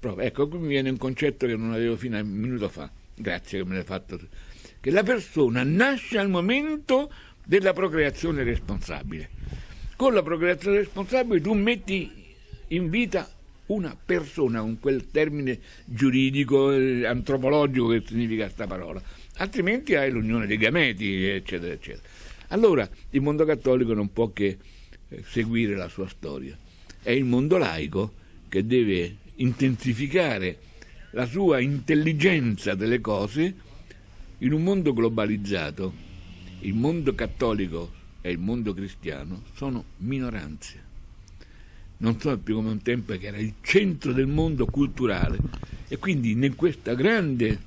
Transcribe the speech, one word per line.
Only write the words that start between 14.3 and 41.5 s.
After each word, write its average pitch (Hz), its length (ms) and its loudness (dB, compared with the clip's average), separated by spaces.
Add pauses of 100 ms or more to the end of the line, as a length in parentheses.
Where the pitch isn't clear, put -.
con 110 200 -4
quel 135 300 0
termine 147 480 0 (260)
giuridico, 135 880 4
eh, 131 320 4
antropologico 127 840 2
che 113 180 4
significa 110 420 -2
sta 107 180 -8
parola, 92 360 -8 (360)
altrimenti 190 560 0
hai 139 160 2
l'unione 113 360 0
dei 104 100 0
gameti, 107 680 2
eccetera, 92 480 -4
eccetera. - 340 -12 (420)
Allora 175 400 6 (220)
il 143 100 2
mondo 147 240 2
cattolico 127 480 2
non 104 180 0
può 110 220 0
che, 98 240 0 (520)
eh, - 200 -14
seguire 113 460 0
la 90 140 -6
sua 95 200 -8
storia. 69 480 -12 (460)
È - 80 -4
il 135 140 2
mondo 131 340 4
laico 82 560 -2 (340)
che 95 160 0
deve 101 520 2 (180)
intensificare 127 1200 0 (520)
la 120 160 -2
sua 156 320 4
intelligenza 143 1160 2
delle 110 280 0
cose 107 520 0 (840)
in 127 140 0
un 156 100 2
mondo 180 320 2
globalizzato. 101 1000 0 (680)
Il 98 120 -4
mondo 135 420 0
cattolico 101 800 -2 (300)
e 90 80 -4
il 87 80 -2
mondo 107 340 -2
cristiano 87 720 -8 (120)
sono 131 300 -6 (140)
minoranze. 110 880 -8 (1120)